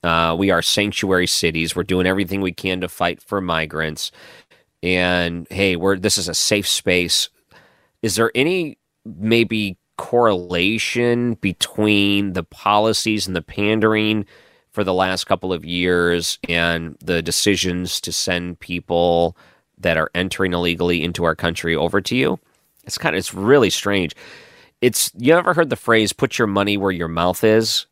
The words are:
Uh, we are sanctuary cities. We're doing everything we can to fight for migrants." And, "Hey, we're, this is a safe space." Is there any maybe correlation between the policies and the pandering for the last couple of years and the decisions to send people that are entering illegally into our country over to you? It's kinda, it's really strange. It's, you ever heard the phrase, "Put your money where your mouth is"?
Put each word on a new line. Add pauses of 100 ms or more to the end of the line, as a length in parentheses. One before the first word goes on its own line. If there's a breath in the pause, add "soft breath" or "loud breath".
Uh,
we
are
sanctuary
cities.
We're
doing
everything
we
can
to
fight
for
migrants." (720 loud breath)
And,
"Hey,
we're,
this
is
a
safe
space." (720 soft breath)
Is
there
any (280)
maybe (180)
correlation
between
the
policies
and
the
pandering (460 soft breath)
for
the
last
couple
of
years (100)
and
the
decisions
to
send
people (420 soft breath)
that
are
entering
illegally
into
our
country
over
to
you? (440)
It's
kinda,
it's
really
strange. (680 loud breath)
It's,
you
ever
heard
the
phrase,
"Put
your
money
where
your
mouth
is"?